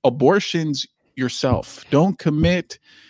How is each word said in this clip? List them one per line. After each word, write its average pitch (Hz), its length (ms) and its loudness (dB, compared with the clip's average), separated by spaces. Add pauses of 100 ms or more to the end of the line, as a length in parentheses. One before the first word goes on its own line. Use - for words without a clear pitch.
abortions 147 800 0 (300)
yourself. - 720 -4
Don't 170 300 2
commit, 170 600 0 (300)